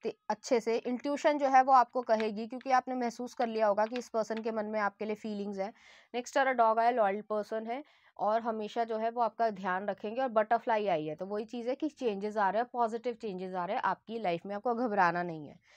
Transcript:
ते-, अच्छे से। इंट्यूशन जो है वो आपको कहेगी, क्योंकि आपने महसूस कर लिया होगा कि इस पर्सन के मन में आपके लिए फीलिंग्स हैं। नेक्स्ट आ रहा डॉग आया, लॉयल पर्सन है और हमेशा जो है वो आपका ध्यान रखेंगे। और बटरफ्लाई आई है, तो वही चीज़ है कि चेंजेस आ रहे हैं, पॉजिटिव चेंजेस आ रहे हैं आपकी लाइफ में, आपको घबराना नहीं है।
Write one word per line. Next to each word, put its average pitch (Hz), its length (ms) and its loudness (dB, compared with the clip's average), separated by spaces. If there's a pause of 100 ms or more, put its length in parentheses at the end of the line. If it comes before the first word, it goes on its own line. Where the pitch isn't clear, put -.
ते-, 226 120 -6 (160)
अच्छे 226 300 0
से। 226 180 0
इंट्यूशन 285 600 0
जो 277 100 2
है 262 160 8
वो 269 100 6
आपको 247 280 4
कहेगी, 220 460 0
क्योंकि 254 240 -6
आपने 254 240 2
महसूस 247 380 -4
कर 240 140 -2
लिया 220 200 0
होगा 208 180 2
कि 233 120 -6
इस 240 120 -8
पर्सन 220 320 -2
के 226 100 -4
मन 214 140 -4
में 214 140 -4
आपके 202 260 -4
लिए 214 100 -4
फीलिंग्स 202 440 -8
हैं। 196 120 -6 (420)
नेक्स्ट 240 240 -4
आ 277 60 4
रहा 262 100 2
डॉग 226 260 4
आया, 233 120 4
लॉयल 208 300 2
पर्सन 220 460 -4
है 254 160 -6 (340)
और 214 240 0
हमेशा 220 420 -2
जो 220 140 -2
है 226 140 -2
वो 240 100 -4
आपका 226 300 0
ध्यान 190 380 -2
रखेंगे। 220 320 -6
और 269 80 0
बटरफ्लाई 220 580 2
आई 156 180 2
है, 151 100 -4
तो 180 100 -8
वही 208 200 -4
चीज़ 240 240 -6
है 269 60 -2
कि 302 140 -4
चेंजेस 214 480 -4
आ 196 120 4
रहे 202 120 2
हैं, 240 120 -4
पॉजिटिव 233 400 -2
चेंजेस 185 400 -8
आ 180 120 -2
रहे 196 100 -2
हैं - 80 -2
आपकी 208 360 -2
लाइफ 175 260 -2
में, 202 100 -6
आपको 233 200 -2
घबराना 196 480 2
नहीं 160 240 -8
है। - 120 -20 (180)